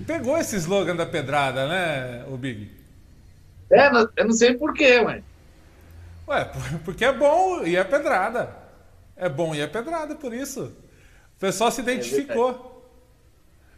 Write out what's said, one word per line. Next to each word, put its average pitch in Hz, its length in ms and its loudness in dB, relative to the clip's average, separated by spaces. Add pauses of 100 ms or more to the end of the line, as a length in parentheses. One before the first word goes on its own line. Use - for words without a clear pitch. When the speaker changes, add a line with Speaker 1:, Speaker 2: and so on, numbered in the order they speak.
Speaker 1:
Pegou 302 320 -2
esse 262 180 -4
slogan 180 400 0
da 165 80 -2
pedrada, 139 640 -2
né, 143 640 -4
ô 131 60 -10
Big? 110 320 -8 (1000)
Speaker 2:
É, 269 200 8
não, 233 260 4
eu - 80 2
não 226 80 2
sei 240 220 4
por 294 180 -4
quê, 247 300 6
mas 131 200 -4 (1040)
Speaker 1:
Ué, 262 180 0
por-, 135 400 -8
porque 185 200 -4
é 269 80 4
bom 320 520 2
e 175 120 2
é 190 80 2
pedrada. 233 720 0 (600)
É 180 120 -4
bom 160 260 -2
e 147 60 -4
é 147 60 -2
pedrada, 294 480 -6
por 240 180 -10
isso. 226 420 -10 (600)
O - 40 -20
pessoal 196 300 0
se 226 100 -6
Speaker 2:
É 240 40 -10
Speaker 1:
identificou. 254 680 -2
Speaker 2:
verdade. - 220 -16 (1040)